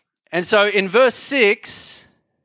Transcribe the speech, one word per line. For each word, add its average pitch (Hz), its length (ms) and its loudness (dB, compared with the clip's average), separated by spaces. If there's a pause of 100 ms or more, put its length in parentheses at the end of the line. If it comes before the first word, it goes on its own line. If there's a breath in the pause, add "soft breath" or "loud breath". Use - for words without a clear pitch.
(300 soft breath)
And 175 160 -4
so 208 220 2
in 190 200 -2
verse 233 260 2
six, - 880 -2 (400)